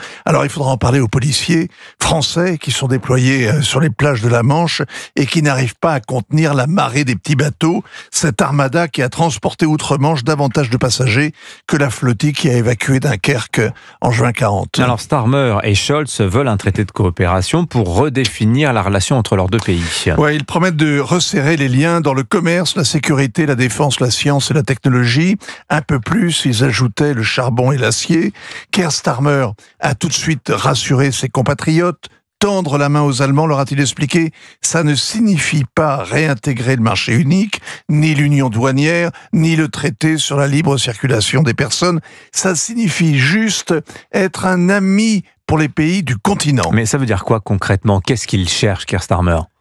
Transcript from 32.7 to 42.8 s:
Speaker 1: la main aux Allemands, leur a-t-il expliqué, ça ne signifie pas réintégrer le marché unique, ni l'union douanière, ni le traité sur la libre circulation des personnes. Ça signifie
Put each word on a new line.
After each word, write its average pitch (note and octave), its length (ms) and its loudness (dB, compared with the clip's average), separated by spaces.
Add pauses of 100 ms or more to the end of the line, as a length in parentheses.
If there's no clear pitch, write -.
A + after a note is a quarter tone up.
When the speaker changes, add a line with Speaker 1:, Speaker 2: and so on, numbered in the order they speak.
Speaker 1:
la C#3+ 100 2
main D3 140 2
aux C#3 220 0
Allemands, C#3 240 2
leur C#3+ 120 0
a-t-il C#3 220 -2
expliqué, D#3 500 0 (300)
ça - 220 0
ne D3 100 2
signifie E3 800 0
pas C#3 300 0
réintégrer C3 720 -2
le A2+ 80 0
marché A2 300 0
unique, F#3+ 480 0 (280)
ni D#3 240 2
l'union C#3+ 360 2
douanière, C#3 600 0 (240)
ni E3 220 2
le D#3 140 0
traité D3 480 -2
sur D3 200 -2
la C#3 100 2
libre C#3+ 300 2
circulation A#2 640 0
des C3 140 2
personnes. E3 440 0 (320)
Ça F#3 220 -2
signifie F3 640 0